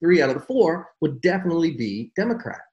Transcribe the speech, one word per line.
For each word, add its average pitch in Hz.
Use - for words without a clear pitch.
three 170
out 135
of 131
the 135
four 185
would 139
definitely 175
be 117
Democrat. 226